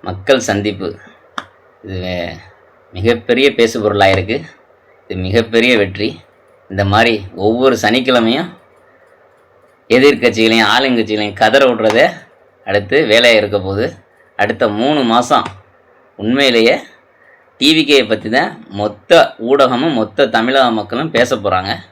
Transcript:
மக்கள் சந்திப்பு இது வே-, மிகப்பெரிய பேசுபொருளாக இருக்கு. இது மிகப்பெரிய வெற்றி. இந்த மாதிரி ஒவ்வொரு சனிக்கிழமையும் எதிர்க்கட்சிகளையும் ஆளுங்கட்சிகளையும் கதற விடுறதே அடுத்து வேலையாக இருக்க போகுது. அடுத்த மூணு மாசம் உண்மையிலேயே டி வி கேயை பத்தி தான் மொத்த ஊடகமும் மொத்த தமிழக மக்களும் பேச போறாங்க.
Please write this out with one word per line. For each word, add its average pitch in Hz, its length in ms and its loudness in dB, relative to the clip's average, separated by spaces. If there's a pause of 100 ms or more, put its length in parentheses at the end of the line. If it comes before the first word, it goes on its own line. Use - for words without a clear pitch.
மக்கள் 120 360 -2
சந்திப்பு 101 480 -4 (920)
இது 95 180 -10
வே-, 87 360 -8 (560)
மிகப்பெரிய 120 580 0
பேசுபொருளாக 101 600 2
இருக்கு. 95 260 -2 (760)
இது 92 100 -8
மிகப்பெரிய 117 560 0
வெற்றி. 104 440 -4 (500)
இந்த 98 140 -2
மாதிரி 104 400 2 (100)
ஒவ்வொரு 117 480 0
சனிக்கிழமையும் 120 680 0 (1400)
எதிர்க்கட்சிகளையும் 113 800 2
ஆளுங்கட்சிகளையும் 107 640 -2
கதற 117 320 4
விடுறதே 113 400 2 (580)
அடுத்து 101 420 0
வேலையாக 113 340 4
இருக்க 101 200 -4
போகுது. 98 260 -4 (500)
அடுத்த 110 320 -2
மூணு 131 340 -2
மாசம் 120 420 0 (760)
உண்மையிலேயே 120 580 2 (840)
டி 139 160 2
வி 156 140 2
கேயை 135 200 2
பத்தி 107 220 -4
தான் 147 380 -2
மொத்த 107 680 0
ஊடகமும் 131 540 0
மொத்த 117 360 -2
தமிழக 123 420 0
மக்களும் 113 400 -6
பேச 123 260 0
போறாங்க. 98 380 -4 (180)